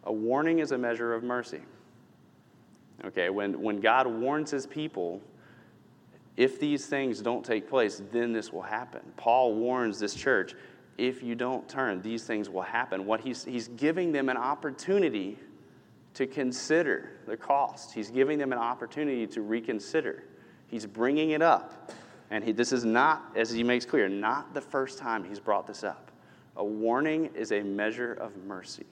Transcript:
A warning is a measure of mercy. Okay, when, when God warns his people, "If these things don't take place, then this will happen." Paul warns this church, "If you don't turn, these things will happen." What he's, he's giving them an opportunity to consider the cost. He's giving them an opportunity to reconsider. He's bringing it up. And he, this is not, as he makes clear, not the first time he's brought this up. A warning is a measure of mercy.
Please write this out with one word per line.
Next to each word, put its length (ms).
A 80
warning 480
is 120
a 60
measure 340
of 100
mercy. 380
Okay, 260
when, 300
when 200
God 260
warns 440
his 160
people, 540
"If 240
these 260
things 340
don't 240
take 240
place, 340
then 200
this 200
will 100
happen." 380
Paul 380
warns 440
this 160
church, 400
"If 240
you 120
don't 340
turn, 340
these 220
things 260
will 120
happen." 440
What 140
he's, 240
he's 240
giving 420
them 180
an 80
opportunity 1040
to 120
consider 840
the 100
cost. 560
He's 180
giving 280
them 140
an 60
opportunity 720
to 140
reconsider. 800
He's 200
bringing 440
it 120
up. 500
And 140
he, 80
this 200
is 120
not, 520
as 140
he 120
makes 220
clear, 240
not 460
the 60
first 380
time 260
he's 160
brought 260
this 180
up. 260
A 80
warning 680
is 180
a 100
measure 520
of 300
mercy. 480